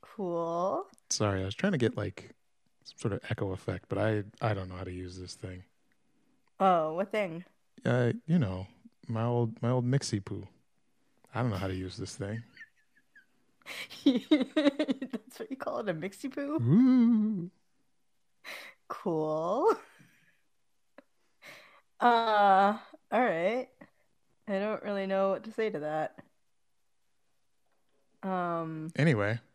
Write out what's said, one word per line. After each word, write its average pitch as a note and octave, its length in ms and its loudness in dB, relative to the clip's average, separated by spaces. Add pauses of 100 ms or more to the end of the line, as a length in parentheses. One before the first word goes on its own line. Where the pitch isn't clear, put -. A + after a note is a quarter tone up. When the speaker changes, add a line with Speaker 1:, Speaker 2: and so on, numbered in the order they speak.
Speaker 1:
Cool. F3 840 -4 (240)
Speaker 2:
Sorry, G2 320 0
I - 20 -2
was G2 100 -6
trying G3+ 180 0
to D#3+ 60 0
get, A#2 180 2
like, G2+ 340 -8 (540)
some - 140 -20
sort A2 160 -2
of - 60 -4 (100)
echo G2+ 220 -2
effect, F#2 360 -6
but G2 100 -2
I, G#2+ 260 0 (160)
I A2 140 0
don't F#2+ 140 -6
know F#2 80 -10
how F#2 80 -8
to F2+ 80 -8
use F2+ 260 -10
this F2+ 160 -12
thing. F#2 300 -12 (960)
Speaker 1:
Oh, E3+ 340 4
what F#3+ 160 -4
thing? F3+ 340 -4 (400)
Speaker 2:
Uh, B2 280 2 (140)
you E3 120 2
know, F#2 280 -2 (420)
my A2+ 160 -2
old, A#2+ 360 0
my A#2 100 0
old B2+ 140 2
mixie B2 400 0
poo. F#2+ 220 -10 (880)
I A2+ 80 -2
don't B2 80 0
know G2 60 -2
how F#2+ 100 -4
to F#2+ 80 -4
use F#2 220 -8
this - 180 -10
thing. G#2+ 280 -8 (1200)
Speaker 1:
<laughs> - 400 -14
That's C#4 1400 0
what A3+ 100 -10
you C4+ 60 -8
call - 220 -6
it, A3 100 -4
a F3 60 -2
mixie G3 380 -8
poo? D4 300 -4
Speaker 2:
Ooh. G#3+ 880 4 (1400)
Speaker 1:
Cool. E3+ 840 0 (2250)
Uh, G#3+ 760 6 (340)
all A3 140 2
right. G3+ 420 0 (800)
I G3 120 -2
don't G#3 260 -4
really G3 220 -4
know G3 240 2
what F#3+ 140 -4
to A3 80 -14
say A3 180 -2
to D#3+ 100 -6
that. D3+ 360 -4 (2000)
Um, E3 680 -4
Speaker 2:
Anyway. A#2 440 2 (140)